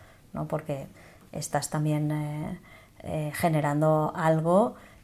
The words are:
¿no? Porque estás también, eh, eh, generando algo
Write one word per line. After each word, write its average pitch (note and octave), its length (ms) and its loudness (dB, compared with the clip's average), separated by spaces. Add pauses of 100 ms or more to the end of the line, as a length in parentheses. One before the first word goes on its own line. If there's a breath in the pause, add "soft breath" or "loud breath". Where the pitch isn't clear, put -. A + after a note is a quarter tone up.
(340 soft breath)
¿no? D#3 140 -6
Porque D3+ 400 -6 (460 soft breath)
estás - 380 -4
también, D3+ 400 0
eh, D3+ 480 -4 (440 soft breath)
eh, D3+ 300 -4
generando D#3 800 2
algo E3+ 600 2 (280 soft breath)